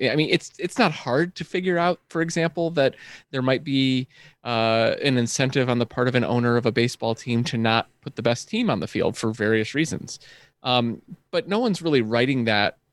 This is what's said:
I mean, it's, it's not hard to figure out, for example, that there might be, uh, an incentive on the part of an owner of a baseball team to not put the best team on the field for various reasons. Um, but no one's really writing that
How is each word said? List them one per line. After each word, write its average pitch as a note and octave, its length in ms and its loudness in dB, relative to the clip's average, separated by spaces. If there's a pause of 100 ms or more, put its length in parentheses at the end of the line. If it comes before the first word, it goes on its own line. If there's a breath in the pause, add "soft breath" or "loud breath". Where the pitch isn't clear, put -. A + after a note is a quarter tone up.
I C3 140 0
mean, D3+ 140 2
it's, - 280 0
it's - 200 -8
not G#3+ 120 4
hard D3 440 -2
to - 100 -10
figure F3+ 320 -2
out, E3+ 320 0
for E3 140 -2
example, E3 480 -2
that C#3 240 2 (360 loud breath)
there C3 120 -4
might C3 200 2
be, C3+ 460 0 (340 loud breath)
uh, A2+ 600 2
an C3 160 2
incentive B2+ 500 0
on B2 100 2
the A#2+ 60 2
part B2 240 -2
of B2 60 0
an B2 100 2
owner A#2+ 320 2
of A#2 80 0
a A#2+ 80 0
baseball A#2 420 0
team A#2+ 300 -2
to A#2+ 140 -4
not A2+ 300 2 (120)
put - 160 -14
the A2+ 60 -6
best A#2+ 260 0
team A3 220 0
on G#2+ 100 0
the - 60 -6
field - 320 -2
for A2 140 -2
various A2 420 0
reasons. - 440 -4 (440 loud breath)
Um, B2 400 0 (280)
but E3+ 160 -4
no G3 120 -2
one's A3 240 -2
really D3+ 180 2
writing A#2+ 440 0
that G#2 340 0 (140)